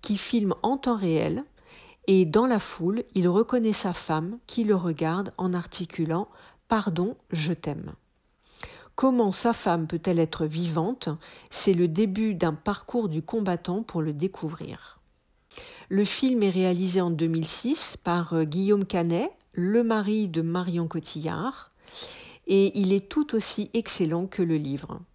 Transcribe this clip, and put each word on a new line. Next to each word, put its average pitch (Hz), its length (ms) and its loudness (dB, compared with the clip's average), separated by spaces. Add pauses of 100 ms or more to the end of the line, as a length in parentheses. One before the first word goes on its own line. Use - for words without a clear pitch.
qui 208 140 -2
filme 208 460 0
en 254 140 2
temps 247 200 0
réel, 165 480 0 (640)
et 190 180 8
dans 214 200 4
la 233 120 4
foule, 196 460 -2 (100)
il 180 140 4
reconnaît 220 440 2
sa 196 200 -2
femme 170 460 -4 (100)
qui 233 160 -2
le 208 100 4
regarde 170 640 -2
en 185 160 -2
articulant « 170 720 -4 (420)
Pardon, 202 480 0 (140)
je 160 220 -2
t'aime ». 156 400 -8 (1040)
Comment 240 340 4
sa 233 220 0
femme 170 340 0
peut-elle 170 320 0
être 160 260 0
vivante ? 165 640 -2 (400)
C'est - 260 2
le 175 120 4
début 202 480 0
d'un 160 200 0
parcours 208 540 -4
du 156 140 -2
combattant 190 640 -2
pour 165 180 -4
le 156 100 -2
découvrir. 160 840 -8 (920)
Le 196 140 4
film 247 380 2
est 196 80 4
réalisé 185 500 2
en 175 100 2
deux 165 180 0
mille 165 180 0
six - 560 -2
par, 170 300 0
euh, 160 120 2
Guillaume 190 420 2
Canet, 175 440 0 (220)
le 202 320 2
mari 214 420 0
de 165 160 -2
Marion 170 460 -2
Cotillard, 165 840 -6 (760)
et 202 320 4
il 190 120 4
est 196 160 0
tout 294 280 -2
aussi - 380 -4
excellent 180 520 0
que 190 160 -4
le 165 140 2
livre. 147 440 -6 (140)